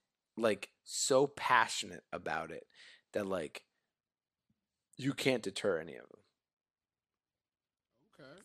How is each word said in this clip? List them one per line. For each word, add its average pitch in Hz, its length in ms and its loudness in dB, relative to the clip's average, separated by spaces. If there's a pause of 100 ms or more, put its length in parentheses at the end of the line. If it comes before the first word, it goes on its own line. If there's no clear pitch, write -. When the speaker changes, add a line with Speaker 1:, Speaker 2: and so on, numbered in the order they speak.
(360)
Speaker 1:
like, 110 320 2 (160)
so - 420 4
passionate 113 840 2
about 82 380 -6
it 80 160 -14 (480)
that, 104 120 -2
like, 90 360 -6 (1400)
you 135 160 -2
can't 127 280 0
deter 95 360 -2
any 80 160 -10
of 58 160 -20
them. - 100 -20 (2000)
Speaker 2:
Okay. 143 240 -20